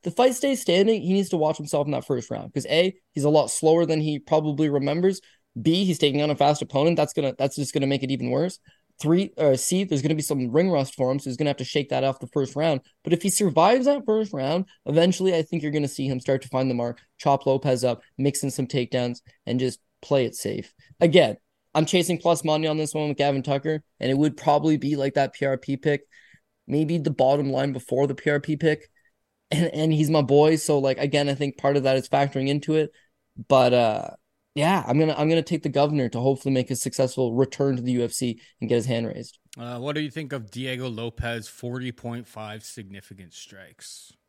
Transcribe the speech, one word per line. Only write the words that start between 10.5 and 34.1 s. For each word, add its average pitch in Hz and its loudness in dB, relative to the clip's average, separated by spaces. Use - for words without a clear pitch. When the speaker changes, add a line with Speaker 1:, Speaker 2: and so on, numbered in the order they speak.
Speaker 1:
ring 170 2
rust 139 -2
for 131 0
him, 139 -2
so 135 -10
he's 123 -8
gonna 151 0
have 143 -4
to 135 -8
shake 143 -4
that 131 0
off 135 -2
the 120 -12
first 135 -4
round. 147 -2
But 170 0
if 170 -2
he 202 -2
survives 202 2
that 285 0
first 214 -2
round, 147 -2
eventually 175 2
I 165 2
think 156 -4
you're 151 -4
gonna 147 -2
see 135 -6
him 127 -2
start 135 0
to - -18
find 131 0
the 123 -2
mark, 120 -4
chop 139 0
Lopez 131 0
up, 120 -2
mix 139 0
in 135 -4
some 131 -4
takedowns, 123 -4
and 123 -2
just 127 -2
play 135 2
it - -6
safe. 104 -8
Again, 156 6
I'm 156 2
chasing 175 0
plus 170 0
money 156 0
on 156 0
this 156 -4
one 151 -2
with 143 -4
Gavin 139 0
Tucker, 147 -2
and 123 -2
it 135 2
would 151 2
probably 147 2
be 143 -2
like 139 -2
that 139 0
P - -4
R 135 0
P 135 -6
pick, 147 -2
maybe 156 -2
the 147 -2
bottom 135 2
line 135 -2
before 127 -2
the 135 -4
P - -2
R 143 0
P 151 -4
pick. 151 -2
And, 160 0
and 156 2
he's 151 2
my 151 4
boy, 147 6
so, 151 0
like, 135 0
again, 143 0
I 139 -2
think 139 -6
part 143 0
of 135 0
that 135 2
is 131 -4
factoring 139 0
into 147 -2
it. 156 0
But, 127 6
uh, 117 2